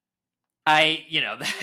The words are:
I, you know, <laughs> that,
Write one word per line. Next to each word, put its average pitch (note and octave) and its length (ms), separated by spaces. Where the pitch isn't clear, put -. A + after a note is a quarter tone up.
I, D#3 420
you D#3 140
know, A2 160
<laughs> - 20
that, - 240